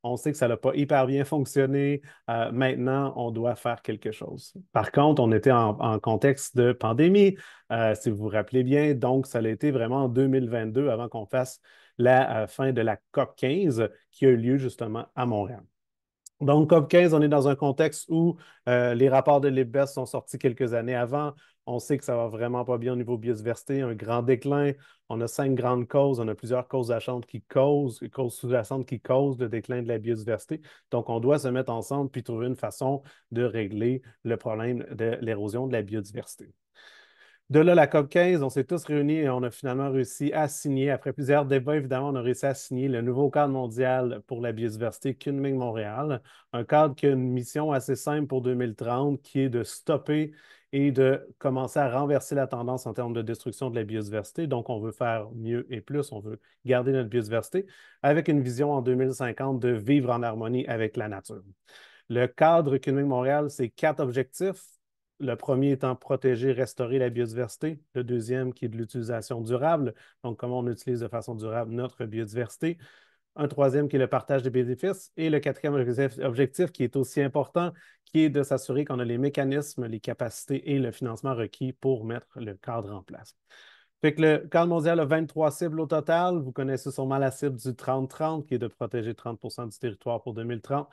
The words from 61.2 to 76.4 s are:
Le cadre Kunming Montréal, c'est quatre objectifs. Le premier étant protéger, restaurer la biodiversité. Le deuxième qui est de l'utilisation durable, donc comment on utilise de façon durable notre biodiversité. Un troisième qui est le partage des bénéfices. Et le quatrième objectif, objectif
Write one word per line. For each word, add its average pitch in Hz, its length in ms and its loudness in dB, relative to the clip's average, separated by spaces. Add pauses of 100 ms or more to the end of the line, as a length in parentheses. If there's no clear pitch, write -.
Le 120 160 2
cadre 156 520 4
Kunming 139 280 0
Montréal, 139 460 0
c'est 120 180 -4
quatre 156 300 -2
objectifs. 135 640 -4 (580)
Le 120 160 -4
premier 139 340 2
étant 131 240 -2
protéger, 127 560 0
restaurer 123 480 -2
la 123 100 0
biodiversité. 120 720 -4 (140)
Le 123 100 -4
deuxième 123 500 -4
qui - 120 -8
est - 20 -6
de 110 80 -8
l'utilisation 117 640 -6
durable, 123 560 0 (300)
donc 113 120 -6
comment 123 220 -4
on 120 80 -2
utilise 120 320 -4
de 117 80 -6
façon 117 280 -8
durable 110 360 -6
notre 120 320 -8
biodiversité. 113 720 -6 (600)
Un 147 100 -2
troisième 143 400 2
qui 139 80 -2
est 131 40 4
le 127 80 4
partage 131 360 0
des 131 60 -2
bénéfices. 127 640 -2
Et 160 140 -2
le 151 100 2
quatrième 143 340 -2
objectif, 131 480 0
objectif 135 520 0